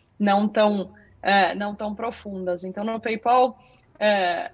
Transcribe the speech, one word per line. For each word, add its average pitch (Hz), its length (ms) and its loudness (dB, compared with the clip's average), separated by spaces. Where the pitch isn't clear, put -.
não 202 300 2
tão, 208 440 0
é, 190 320 4
não 208 200 -6
tão 214 200 -8
profundas. 185 720 -6
Então, 185 200 -8
no 226 160 -4
PayPal, 233 560 2
é, 185 560 0